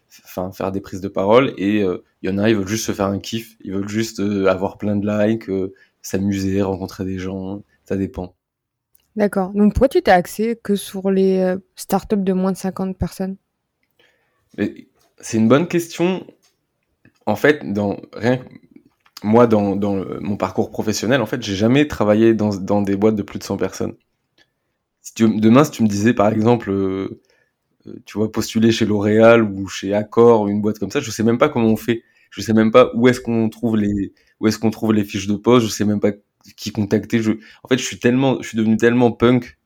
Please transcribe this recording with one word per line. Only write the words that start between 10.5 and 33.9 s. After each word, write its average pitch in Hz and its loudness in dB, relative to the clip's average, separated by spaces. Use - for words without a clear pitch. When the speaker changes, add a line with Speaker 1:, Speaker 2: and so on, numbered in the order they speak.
Speaker 2:
que 202 -2
sur 196 -6
les, 190 2
euh, 185 -2
startups - -2
de 190 -2
moins 185 0
de 175 -6
cinquante 190 -8
personnes ? 190 -8
Speaker 1:
Mais - -6
c'est - -6
une 110 4
bonne 151 4
question. 175 -4
En 107 -2
fait, 147 0
dans, 101 -2
rien 120 -2
que 135 -10
moi, 113 6
dans, 101 2
dans 101 -2
le, 67 -8
mon 98 -4
parcours 98 -4
professionnel, 110 -2
en 107 -4
fait, 123 -6
j'ai 101 -6
jamais 127 2
travaillé 110 4
dans, 104 0
dans 98 0
des 98 -2
boîtes 107 2
de 101 -4
plus 101 -10
de - -14
cent 98 -6
personnes. 95 -6
Si - -20
tu, 107 2
demain, 117 6
si 151 -6
tu - -4
me 107 2
disais, 101 2
par 104 4
exemple, 113 0
euh, 98 -4
euh, - -18
tu - -10
vois, 110 0
postuler 113 0
chez 113 0
L'Oréal 107 6
ou 98 -4
chez 98 -6
Accor, 107 4
une 104 -2
boîte 104 -2
comme 95 -6
ça, 143 -4
je 120 -8
sais 107 -6
même 117 2
pas 147 4
comment 117 0
on 110 2
fait. 117 -4
Je 101 -12
sais 104 -4
même 110 4
pas 123 8
où 123 4
est-ce 123 2
qu'on 113 -2
trouve 110 -2
les, 101 -2